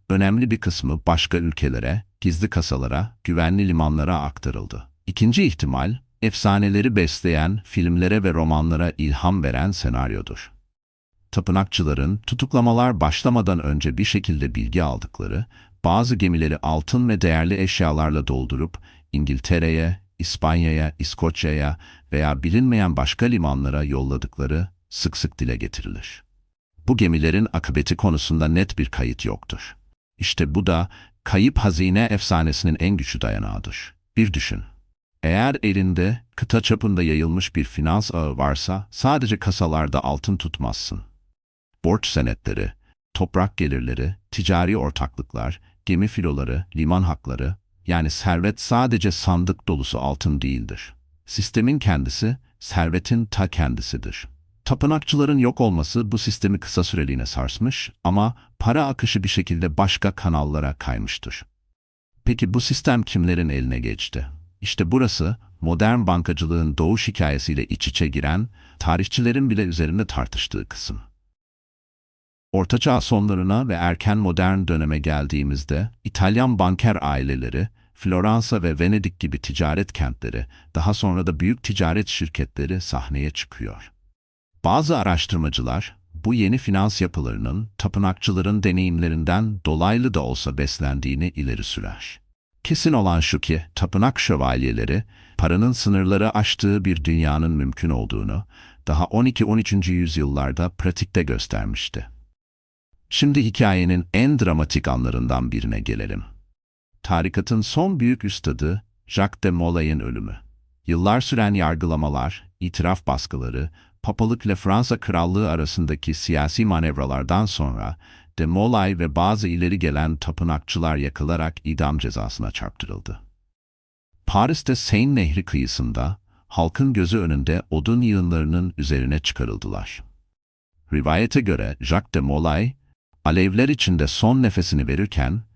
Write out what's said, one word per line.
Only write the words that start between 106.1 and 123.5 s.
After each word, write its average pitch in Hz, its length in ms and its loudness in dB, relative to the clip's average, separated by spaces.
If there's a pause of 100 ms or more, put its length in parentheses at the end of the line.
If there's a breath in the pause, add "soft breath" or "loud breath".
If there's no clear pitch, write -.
Tarikatın 95 580 0
son 170 380 0
büyük 120 260 0
üstadı 78 580 -4 (240)
Jacques - 360 -2
de 95 80 2
Molay'ın 85 480 0
ölümü. 52 380 -6 (500)
Yıllar 98 340 2
süren 110 320 0
yargılamalar, 78 960 0 (100)
itiraf 90 480 -2
baskıları, 65 600 -4 (340 soft breath)
papalık 113 420 -2
ile 104 100 0
Fransa 110 440 0
Krallığı 90 500 0
arasındaki 78 640 -2
siyasi 78 520 0
manevralardan 78 800 0
sonra 64 520 -4 (420 loud breath)
de 80 60 2
Molay 98 540 2
ve 80 160 -2
bazı 101 320 2
ileri 87 320 0
gelen 78 360 0
tapınakçılar 80 800 -2
yakılarak 78 680 -2
idam 76 340 0
cezasına 53 540 -4
çarptırıldı. - 680 -10 (1080)